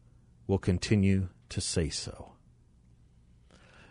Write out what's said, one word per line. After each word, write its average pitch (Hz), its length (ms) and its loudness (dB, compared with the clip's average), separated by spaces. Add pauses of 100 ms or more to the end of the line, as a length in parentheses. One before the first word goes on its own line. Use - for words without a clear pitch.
(460)
will 98 120 2
continue 95 720 2 (180)
to - 120 -8
say - 280 -2
so." - 460 -12 (1600)